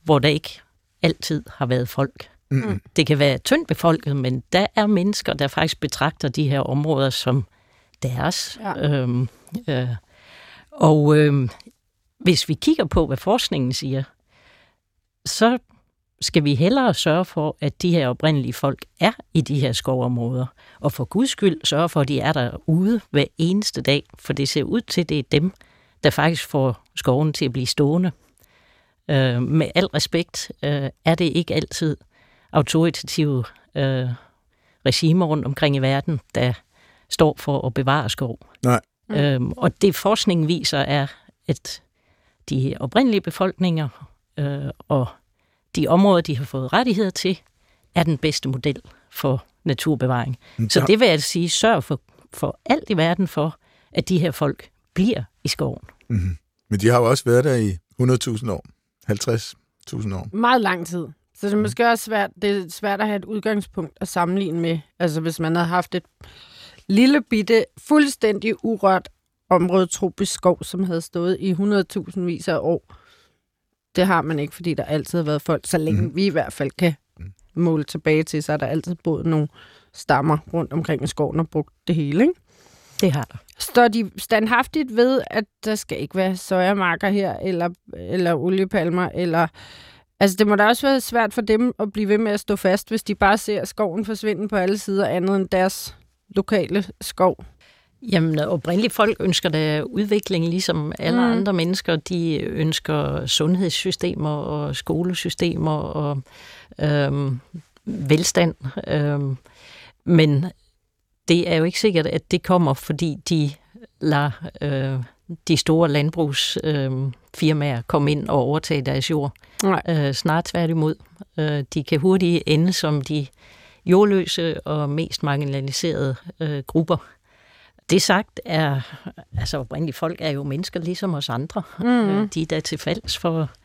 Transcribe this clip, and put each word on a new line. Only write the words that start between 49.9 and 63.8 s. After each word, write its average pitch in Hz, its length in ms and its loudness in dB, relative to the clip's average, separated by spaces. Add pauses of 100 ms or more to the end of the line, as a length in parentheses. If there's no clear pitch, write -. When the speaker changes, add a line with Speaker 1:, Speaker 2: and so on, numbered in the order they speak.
Speaker 2:
Men 113 120 -2
Speaker 1:
Så - 100 2
Speaker 2:
der 127 60 4
Speaker 1:
det 214 140 4
vil 240 80 6
jeg 156 160 2
sige, 170 260 -2
sørg 220 340 2
for, - 180 -6 (320)
for - 320 -6
alt - 240 0
i 202 80 0
verden 170 300 2
for, 156 300 -4 (340)
at - 180 -4
de 180 100 2
her 165 120 2
folk - 380 -4 (240)
bliver 190 300 0 (200)
i - 40 -6
skoven. - 340 -4 (280)
Speaker 2:
Mhm. 92 280 0 (320)
Men 104 100 0
de 101 80 4
har 120 120 6
jo 117 100 4
også 127 160 2
været 123 180 6
der 139 120 2
i 104 220 0 (200)
hundrede 127 200 4
tusind 113 340 -6
år. 87 140 -8 (400)
Halvtreds 113 500 -4 (320)
tusind 110 260 -6
år. 92 200 -8
Speaker 3:
Meget 240 280 2
lang 185 260 -2
tid. 170 200 -8 (280)
Så - 120 -6
det 202 60 0
er - 40 2
Speaker 2:
Mhm. 214 40 2
Speaker 3:
måske 214 280 0
også 233 160 0
svært, 208 240 -2 (120)
det 202 160 0
er 185 120 -6
svært 202 320 -4
at 214 60 0
have 208 100 -2
et 185 80 -8
udgangspunkt 202 640 -4 (100)